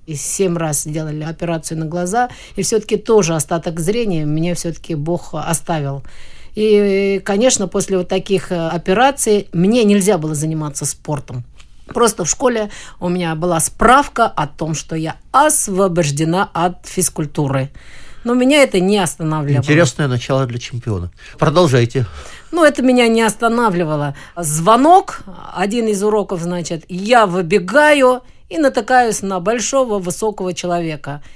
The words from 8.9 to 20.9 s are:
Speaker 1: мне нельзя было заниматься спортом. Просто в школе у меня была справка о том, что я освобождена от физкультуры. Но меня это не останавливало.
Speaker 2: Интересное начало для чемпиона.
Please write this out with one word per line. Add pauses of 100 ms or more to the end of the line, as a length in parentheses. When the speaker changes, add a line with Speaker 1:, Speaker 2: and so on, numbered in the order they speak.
Speaker 1:
мне
нельзя
было
заниматься
спортом. (440)
Просто
в
школе (280)
у
меня
была
справка
о
том,
что
я (140)
освобождена
от
физкультуры. (540)
Но
меня
это
не
останавливало.
Speaker 2:
Интересное
начало
для
чемпиона. (260)